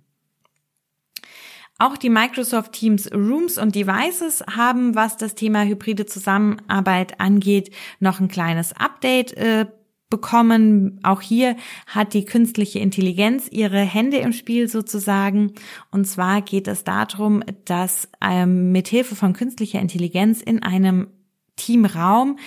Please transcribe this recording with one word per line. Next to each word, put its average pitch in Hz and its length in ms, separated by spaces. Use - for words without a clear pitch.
Auch 269 180
die 247 140
Microsoft 233 600
Teams 214 380
Rooms 269 460
und 208 180
Devices 294 680
haben, 240 400
was 220 220
das 220 180
Thema 214 300
hybride 202 400
Zusammenarbeit 196 1120
angeht, 196 560
noch 190 220
ein 185 80
kleines 165 460
Update, 254 640
äh, 220 280
bekommen. 220 920
Auch 190 200
hier 240 340
hat 214 260
die 202 100
künstliche 226 540
Intelligenz 196 720
ihre 202 300
Hände 220 380
im 233 140
Spiel 233 360
sozusagen. 202 840
Und 196 160
zwar 190 360
geht 196 260
es 196 160
darum, 208 580
dass, 180 440
ähm, 180 500
mithilfe 214 460
von 190 160
künstlicher 226 480
Intelligenz 180 600
in 220 220
einem 185 460
Teamraum 226 920